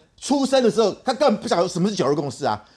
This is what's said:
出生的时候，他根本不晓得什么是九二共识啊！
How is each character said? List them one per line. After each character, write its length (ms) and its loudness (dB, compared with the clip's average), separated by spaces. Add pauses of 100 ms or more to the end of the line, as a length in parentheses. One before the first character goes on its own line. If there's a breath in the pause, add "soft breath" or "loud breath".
(180)
出 260 0
生 180 2
的 80 4
时 100 0
候， 100 4 (140)
他 80 0
根 160 0
本 100 2
不 100 -8
晓 140 0
得 60 -2
什 120 -4
么 80 2
是 60 -6
九 100 -2
二 100 2
共 160 -4
识 140 -8
啊！ 180 -2 (140 soft breath)